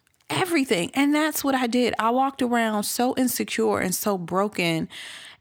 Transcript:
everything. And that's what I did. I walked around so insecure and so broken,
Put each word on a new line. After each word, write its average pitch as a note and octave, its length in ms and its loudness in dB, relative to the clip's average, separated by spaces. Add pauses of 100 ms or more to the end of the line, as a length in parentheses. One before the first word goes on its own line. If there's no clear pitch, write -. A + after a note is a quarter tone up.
(300)
everything. C4+ 640 0
And C#4+ 200 2
that's D4+ 300 0
what C#4 100 2
I B3+ 140 0
did. A#3+ 320 2
I A3 120 2
walked C4+ 300 0
around A3+ 420 0
so B3 340 0
insecure A3 600 0
and F#3 140 -2
so G3+ 240 -2
broken, F3 680 0 (540)